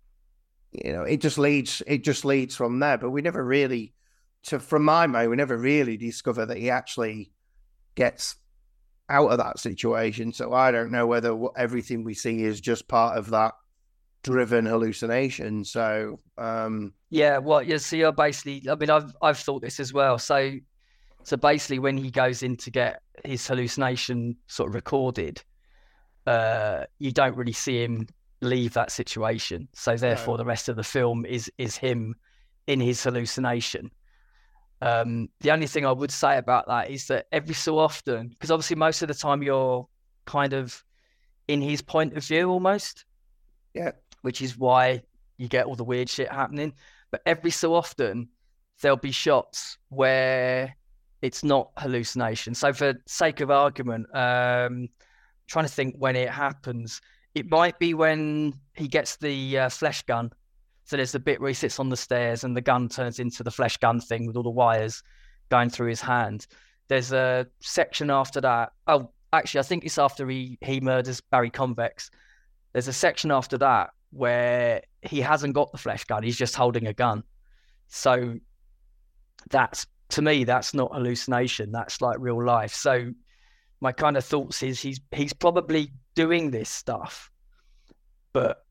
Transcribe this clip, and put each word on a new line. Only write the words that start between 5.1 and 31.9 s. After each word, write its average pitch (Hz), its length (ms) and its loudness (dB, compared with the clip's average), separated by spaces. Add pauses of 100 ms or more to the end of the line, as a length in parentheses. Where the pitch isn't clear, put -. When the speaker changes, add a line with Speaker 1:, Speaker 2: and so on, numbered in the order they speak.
Speaker 1:
we 120 60 0
never 131 200 0
really 127 400 2
discover 113 500 -4
that 117 120 -6
he 120 120 -2
actually 113 640 -4 (600)
gets - 420 -2 (720)
out 143 200 6
of 120 100 4
that 104 200 -2
situation. 113 760 -2
So 120 200 -6
I 127 180 6
don't 117 200 0
know 120 160 2
whether 117 220 2
w-, 113 280 -2
everything 120 460 -2
we 110 120 -8
see 113 280 -4
is 107 180 -2
just 117 280 -2
part 117 280 2
of 107 140 -4
that 110 240 2 (680)
driven 120 440 2
hallucination. 113 1000 -2
So, 110 560 -2 (180)
um, 110 560 -4 (160)
Speaker 2:
Yeah, 147 280 4
well, 147 240 4
yeah, 156 140 -2
so - 200 -6
you're 160 160 4
basically, 143 560 -2
I 156 60 0
mean, 151 160 0
I've, 151 320 2
I've 151 160 4
thought 139 240 -4
this - 160 -8
as 131 140 -6
well. 135 260 4
So, 135 360 2 (680)
so - 140 -2
basically 147 420 2
when 135 180 0
he 131 140 -6
goes 127 320 2
in 127 160 -2
to - 120 -14
get 120 320 -2 (220)
his 127 220 -6
hallucination 123 880 -2 (120)
sort - 220 -4
of 101 40 -4
recorded, 123 680 -2 (840)
uh, 110 580 0 (140)
you 135 140 -4
don't 131 240 2
really 120 160 -4
see 120 320 -2
him 113 240 -4 (320)
leave 123 340 0
that 113 160 0
situation. 113 840 -4
So 117 220 -2
therefore 117 380 0
Speaker 1:
No. 120 40 -4
Speaker 2:
the 117 80 -4
rest 117 240 -4
of 113 60 -6
the 110 60 -4
film 117 440 0
is, 117 320 -6
is 117 180 -6
him 117 380 -4 (520)